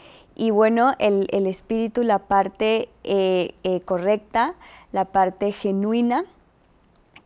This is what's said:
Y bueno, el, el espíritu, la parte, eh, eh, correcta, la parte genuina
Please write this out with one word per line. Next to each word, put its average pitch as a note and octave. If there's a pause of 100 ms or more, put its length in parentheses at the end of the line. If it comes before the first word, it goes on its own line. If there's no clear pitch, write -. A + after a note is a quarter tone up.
(360)
Y A3+
bueno, A3+
el, G3
el G3
espíritu, A3+
la G#3
parte, G3+ (140)
eh, F#3 (100)
eh, F#3
correcta, G#3+ (380)
la F#3+
parte F#3+
genuina A3 (1040)